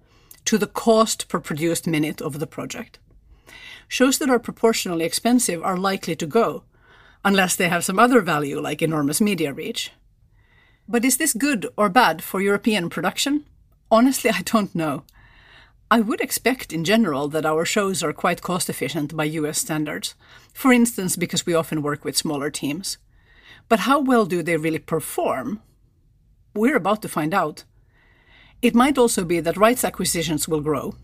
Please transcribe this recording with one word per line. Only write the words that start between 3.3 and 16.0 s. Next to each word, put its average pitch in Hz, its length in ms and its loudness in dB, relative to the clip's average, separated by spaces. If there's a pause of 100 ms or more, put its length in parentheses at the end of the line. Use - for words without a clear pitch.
Shows 262 300 2
that 285 100 0
are 240 100 4
proportionally 196 640 0
expensive 190 580 0
are 185 160 -2
likely 190 380 -2
to 180 100 -6
go, 151 380 0 (600)
unless 190 300 2
they 185 120 2
have 170 160 0
some 190 160 0
other 240 220 6
value 147 400 -2
like 143 200 -6
enormous 151 380 0
media 170 320 0
reach. 170 400 -8 (960)
But 220 160 0
is 262 140 2
this 320 160 0
good 240 340 0 (100)
or 208 120 4
bad 175 340 4
for - 160 -4
European 202 500 0
production? 277 560 -2 (460)
Honestly, 240 380 4
<laughs> 214 40 2
I 180 80 -4
don't 208 320 0
know. 160 300 -4 (840)
I 233 120 6